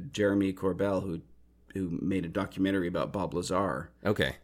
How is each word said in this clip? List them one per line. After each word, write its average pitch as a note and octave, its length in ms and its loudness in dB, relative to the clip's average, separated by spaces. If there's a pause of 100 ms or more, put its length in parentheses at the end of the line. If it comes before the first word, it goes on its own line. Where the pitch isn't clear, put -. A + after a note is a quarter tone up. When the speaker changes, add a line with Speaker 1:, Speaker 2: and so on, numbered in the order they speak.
(120)
Speaker 1:
Jeremy G2+ 400 2
Corbell, F#2+ 500 0
who, E2+ 180 -4 (540)
who F2+ 260 -2
made F#2 240 0
a E2+ 40 -4
documentary F#2+ 580 0
about E2+ 260 -2
Bob F2+ 220 -2
Lazar. F2+ 560 -2 (160)
Speaker 2:
Okay. C2+ 380 2